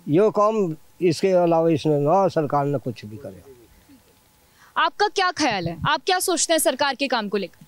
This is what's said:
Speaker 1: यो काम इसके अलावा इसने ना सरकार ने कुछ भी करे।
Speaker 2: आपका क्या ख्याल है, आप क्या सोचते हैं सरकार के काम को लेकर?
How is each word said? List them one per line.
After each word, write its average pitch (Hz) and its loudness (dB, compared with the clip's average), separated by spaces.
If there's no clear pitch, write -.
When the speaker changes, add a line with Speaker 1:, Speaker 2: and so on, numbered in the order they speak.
Speaker 1:
यो 190 4
काम 208 0
इसके 180 0
अलावा 170 4
इसने 151 2
ना 175 2
सरकार 143 -2
ने 143 -2
कुछ 117 -10
भी 107 -16
करे। 92 -18
Speaker 2:
आपका 339 0
क्या 370 -2
ख्याल 214 -2
है, 165 -6
आप 294 0
क्या 370 0
सोचते 349 -2
हैं 320 2
सरकार 285 0
के 277 -4
काम 220 -2
को 208 -2
लेकर? - -10